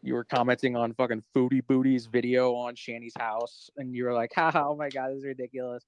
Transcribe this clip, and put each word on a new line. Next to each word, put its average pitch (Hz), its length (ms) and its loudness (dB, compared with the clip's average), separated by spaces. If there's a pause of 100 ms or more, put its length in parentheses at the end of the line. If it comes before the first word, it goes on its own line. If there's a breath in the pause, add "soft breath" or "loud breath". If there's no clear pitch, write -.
You 127 120 -4
were 120 100 -2
commenting 123 520 2
on 117 180 0
fucking 117 300 -2 (100)
Foodie 127 320 2
Booty's 131 400 4
video 123 480 2
on 120 220 -6
Shanny's 117 420 -12
house, 117 580 -6
and 131 180 -8
you 123 100 -2
were 123 100 0
like, 117 220 0
Ha 165 140 4
ha, 151 180 2
oh 147 80 -2
my 147 140 -6
God, 135 200 -4
this 135 80 -6
is 135 80 -12
ridiculous. 127 600 -8